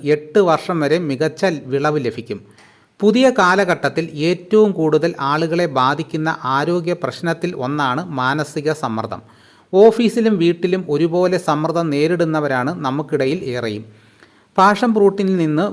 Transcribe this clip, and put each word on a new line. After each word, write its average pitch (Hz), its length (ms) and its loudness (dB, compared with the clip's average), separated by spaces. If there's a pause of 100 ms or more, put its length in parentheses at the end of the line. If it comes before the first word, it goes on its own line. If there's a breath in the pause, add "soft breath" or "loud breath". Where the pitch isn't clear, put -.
(160)
എട്ട് 151 240 0 (100)
വർഷം 160 340 0
വരെ 151 140 2 (120)
മികച്ച 151 340 -4 (300)
വിളവ് 151 340 0
ലഭിക്കും. 104 320 -10 (600 soft breath)
പുതിയ 220 260 4 (120)
കാലഘട്ടത്തിൽ 180 640 2 (220)
ഏറ്റവും 196 500 2
കൂടുതൽ 156 340 2 (180)
ആളുകളെ 165 360 0 (140)
ബാധിക്കുന്ന 151 520 0 (260)
ആരോഗ്യ 170 440 -2
പ്രശ്നത്തിൽ 165 500 -4 (160)
ഒന്നാണ് 143 360 -2 (160)
മാനസിക 143 540 -2 (100)
സമ്മർദ്ദം. 110 380 -6 (520 soft breath)
ഓഫീസിലും 220 680 4
വീട്ടിലും 180 400 0 (120)
ഒരുപോലെ 175 520 2
സമ്മർദ്ദം 160 480 0
നേരിടുന്നവരാണ് 156 800 0 (100)
നമുക്കിടയിൽ 143 560 -2 (140)
ഏറെയും. 110 280 -6 (760 soft breath)
പാഷൻ 208 400 4
ഫ്രൂട്ടിൽ 196 320 2 (100)
നിന്ന് 156 320 0